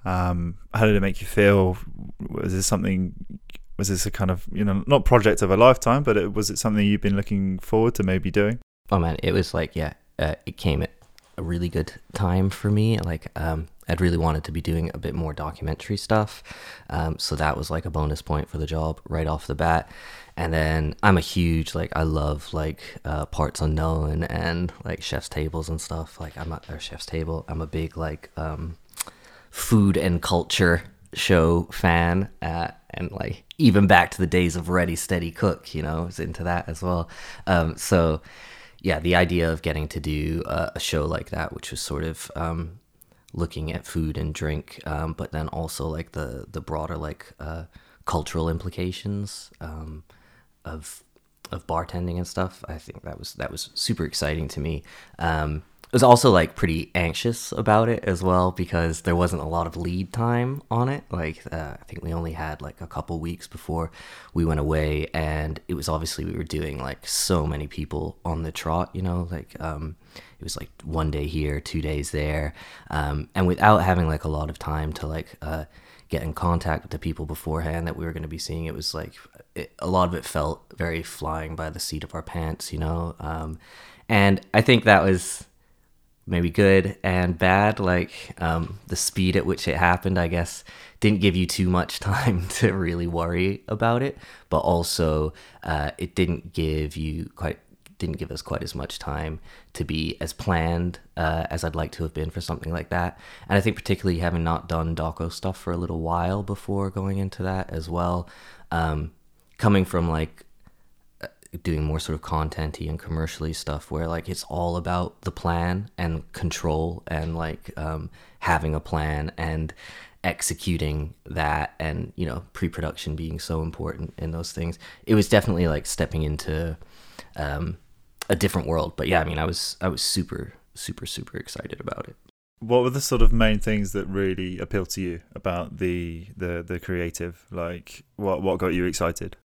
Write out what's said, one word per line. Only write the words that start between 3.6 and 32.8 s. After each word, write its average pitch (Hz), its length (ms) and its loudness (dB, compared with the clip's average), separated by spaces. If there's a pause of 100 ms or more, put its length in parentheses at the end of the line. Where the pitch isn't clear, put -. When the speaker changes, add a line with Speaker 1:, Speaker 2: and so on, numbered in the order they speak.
Speaker 1:
was 98 120 0
this 92 180 0
a 95 40 0
kind 92 200 0
of, 90 200 -2
you 104 140 0
know, 98 220 2
not 131 180 6
project 110 380 8
of 92 80 4
a 95 80 8
lifetime, 127 440 8
but 117 140 4
it, 98 160 2
was 104 160 0
it 98 100 -4
something 104 280 2
you've 104 160 4
been 98 140 2
looking 95 420 0
forward 113 380 2
to 107 60 0
maybe 92 280 2
doing? 104 300 2 (300)
Speaker 2:
Oh 92 80 4
man, 82 240 2
it 87 100 2
was 92 200 2
like, 80 240 -2
yeah, 76 160 -2 (260)
uh, 76 180 0 (100)
it - 100 -10
came 78 260 0
at - 100 -4 (440)
a 87 60 -8
really 87 260 -2
good 80 240 -2 (220)
time 95 340 2
for 104 220 0
me. 107 280 4
Like, 82 280 -4 (100)
um, 80 320 -2 (200)
I'd 85 120 0
really 87 160 4
wanted 80 280 2
to 76 80 -8
be 80 100 -4
doing 82 320 0
a - 40 -8
bit 76 160 -6
more 78 200 -4
documentary 78 640 -4
stuff. 107 440 0 (460)
Um, 80 300 -2
so - 180 -2
that 76 220 0
was, 76 120 -6
like, 80 140 -2
a 87 60 -6
bonus 76 320 -2
point 76 260 -2
for - 80 -10
the 78 100 -2
job 80 400 -2
right 80 200 -2
off 78 200 -4
the 76 80 -4
bat. 82 360 2 (440)
And 82 180 -2
then 78 500 2
I'm 98 160 8
a 80 40 2
huge, 82 520 2
like, 82 200 -4
I 80 100 2
love, 76 500 0
like, 78 260 -4 (240)
uh, 76 220 -4
Parts - 340 -2
Unknown 78 640 0
and, 85 480 -2 (120)
like, 82 180 -6
Chef's - 260 -4
Tables 78 400 -4
and 80 120 -4
stuff. 82 400 -8
Like, 78 180 -12
I'm 80 140 -8
a, 71 80 -10 (100)
or 78 80 -10
Chef's - 280 -12
Table. 80 420 -4
I'm 80 120 -6
a 80 60 -6
big, 80 300 -6
like, 78 400 -6
um, 80 400 -6 (760)
food 98 460 4
and 85 260 2
culture 85 640 4 (280)
show 85 600 6
fan, 87 560 4 (120)
uh, 82 280 -4 (220)